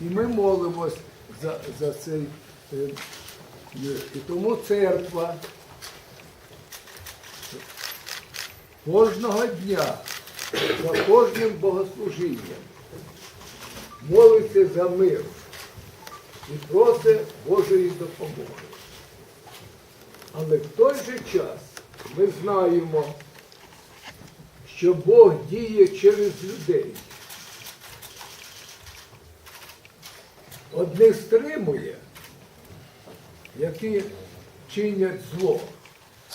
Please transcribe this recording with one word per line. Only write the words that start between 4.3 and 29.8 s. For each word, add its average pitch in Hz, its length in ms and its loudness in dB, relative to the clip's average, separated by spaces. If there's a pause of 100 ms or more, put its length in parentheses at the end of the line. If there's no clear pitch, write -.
церква 175 760 -2 (3500)
кожного 214 540 2
дня 185 520 -4 (840)
за 165 220 -2
кожним 220 460 4 (100)
богослужінням 180 1000 -4 (1500)
молиться 214 680 8
за 180 140 0
мир 180 320 2 (1300)
і 147 180 -12
просить 220 480 6 (260)
Божої 185 440 2
допомоги. - 720 -12 (1700)
Але 156 240 -2
в 147 100 -2
той 254 280 2
же 254 240 -8 (140)
час 147 260 -4 (580)
ми 190 120 2 (140)
знаємо, 170 720 0 (1600)
що 175 180 4
Бог 190 400 8 (160)
діє 214 380 4
через 202 440 4 (120)
людей. 175 420 -2 (3750)